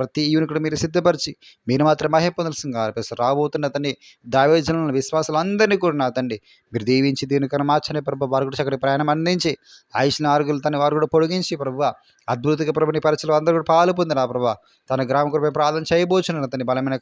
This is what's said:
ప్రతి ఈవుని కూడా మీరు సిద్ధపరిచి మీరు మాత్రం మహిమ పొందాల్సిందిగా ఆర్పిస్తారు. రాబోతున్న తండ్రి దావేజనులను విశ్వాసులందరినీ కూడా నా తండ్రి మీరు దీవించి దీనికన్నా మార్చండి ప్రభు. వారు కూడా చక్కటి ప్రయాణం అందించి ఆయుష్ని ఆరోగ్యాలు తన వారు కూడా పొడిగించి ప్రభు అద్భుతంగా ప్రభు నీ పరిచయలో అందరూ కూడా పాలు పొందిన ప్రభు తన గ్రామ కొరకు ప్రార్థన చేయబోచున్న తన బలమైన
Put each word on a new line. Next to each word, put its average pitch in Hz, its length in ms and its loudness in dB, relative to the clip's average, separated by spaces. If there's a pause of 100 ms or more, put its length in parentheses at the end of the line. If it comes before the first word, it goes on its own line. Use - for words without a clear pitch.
ప్రతి 131 200 -2 (100)
ఈవుని 156 200 2
కూడా 156 140 -2
మీరు 151 180 -2
సిద్ధపరిచి 165 480 0 (380)
మీరు 135 180 4
మాత్రం 151 280 2
మహిమ 170 220 4
పొందాల్సిందిగా 143 460 -4
ఆర్పిస్తారు. 110 400 -6
రాబోతున్న 147 500 0
తండ్రి 143 180 -4 (440)
దావేజనులను 151 640 2
విశ్వాసులందరినీ 180 840 0
కూడా 160 200 0
నా 127 40 2 (100)
తండ్రి 123 200 -4 (360)
మీరు 110 180 -4
దీవించి 135 400 2
దీనికన్నా 139 400 0
మార్చండి 151 380 0
ప్రభు. 139 240 -4
వారు 135 160 0
కూడా 135 120 -10
చక్కటి 135 220 -2
ప్రయాణం 143 300 0
అందించి 165 380 0 (500)
ఆయుష్ని 143 340 0
ఆరోగ్యాలు 147 320 0
తన 147 160 -2
వారు 147 160 2
కూడా 151 160 0
పొడిగించి 165 480 0
ప్రభు 135 200 -4 (440)
అద్భుతంగా 147 500 0
ప్రభు 156 200 0
నీ 147 100 -2
పరిచయలో 151 320 0
అందరూ 165 180 2
కూడా 160 160 -4
పాలు 175 260 4
పొందిన 156 240 0 (120)
ప్రభు 123 180 0 (380)
తన 131 100 0 (100)
గ్రామ 147 240 2
కొరకు 147 240 0
ప్రార్థన 156 320 0
చేయబోచున్న 170 640 0
తన 127 160 -4
బలమైన 131 300 -2